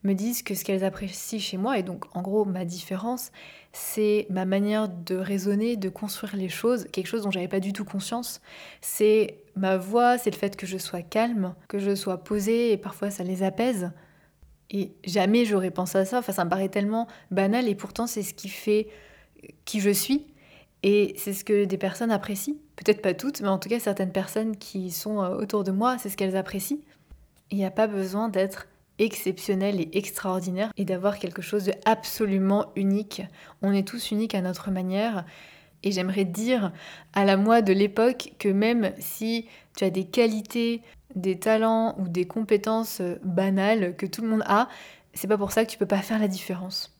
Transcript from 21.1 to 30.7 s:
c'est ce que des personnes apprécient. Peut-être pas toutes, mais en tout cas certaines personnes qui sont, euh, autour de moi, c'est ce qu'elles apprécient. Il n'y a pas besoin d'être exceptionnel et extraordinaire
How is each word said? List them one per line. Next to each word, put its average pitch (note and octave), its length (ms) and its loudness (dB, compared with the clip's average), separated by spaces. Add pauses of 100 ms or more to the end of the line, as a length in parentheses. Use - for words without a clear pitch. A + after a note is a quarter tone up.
c'est G3+ 160 -6
ce G3 100 -8
que G3+ 220 4
des F#3+ 120 -2
personnes G3 320 -2
apprécient. G#3 460 -2 (200)
Peut-être G#3 260 4
pas F#3 120 2
toutes, B3+ 280 -4
mais G3+ 80 2
en F#3+ 100 2
tout G3 100 -10
cas A#3 100 0
certaines G3 320 -2
personnes G#3 460 -2
qui F#3 320 -8
sont, G#3 320 -4
euh, F#3 140 0
autour G#3 280 0
de F#3+ 80 0
moi, A#3+ 280 2
c'est G#3 100 -8
ce G3 80 -10
qu'elles F#3+ 180 0
apprécient. F#3+ 440 -4 (720)
Il G3 80 -2
n'y G3 60 2
a F#3 60 -2
pas G#3+ 140 4
besoin G3+ 440 -2
d'être F#3+ 380 -2 (300)
exceptionnel G3 840 0
et E3 180 -4
extraordinaire F#3 800 -4